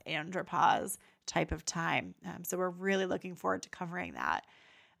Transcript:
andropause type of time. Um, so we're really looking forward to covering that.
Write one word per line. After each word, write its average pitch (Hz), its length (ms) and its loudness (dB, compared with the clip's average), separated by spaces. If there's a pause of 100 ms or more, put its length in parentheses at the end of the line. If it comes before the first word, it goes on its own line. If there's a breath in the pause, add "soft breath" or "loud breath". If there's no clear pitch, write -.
andropause 165 920 2 (280 soft breath)
type 160 260 0
of 156 140 -6
time. 160 480 0 (120)
Um, 175 180 -8
so 180 140 -4
we're 185 120 2
really 190 380 2
looking 180 280 -4
forward 185 280 0
to - 60 -14
covering 175 440 -6
that. 67 320 0 (540 soft breath)